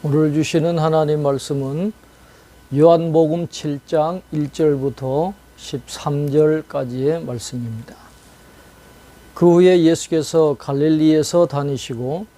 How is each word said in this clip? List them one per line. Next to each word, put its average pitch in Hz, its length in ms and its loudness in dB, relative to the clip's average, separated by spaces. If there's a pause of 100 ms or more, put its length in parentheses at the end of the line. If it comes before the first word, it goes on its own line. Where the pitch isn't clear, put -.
오늘 151 240 2
주시는 160 460 0
하나님 151 460 0
말씀은 139 680 -4 (840)
요한복음 165 720 4
칠 143 400 -8
장 170 420 -2
일 147 220 -4
절부터 143 840 -2 (220)
십삼 143 760 -6
절까지의 151 920 0
말씀입니다. 120 720 -10 (1400)
그 175 200 4
후에 180 280 6
예수께서 160 760 0
갈릴리에서 156 880 2
다니시고 143 760 -6 (140)